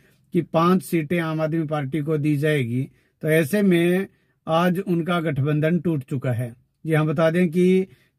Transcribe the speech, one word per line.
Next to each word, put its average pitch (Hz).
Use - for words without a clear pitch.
कि 170
पांच 175
सीटें 165
आम 160
आदमी 156
पार्टी 147
को 156
दी 147
जाएगी, 139
तो 160
ऐसे 165
में 180
आज 170
उनका 175
गठबंधन 151
टूट 156
चुका 131
है। 117
जी 160
हाँ, 156
बता 160
दें 175
कि 185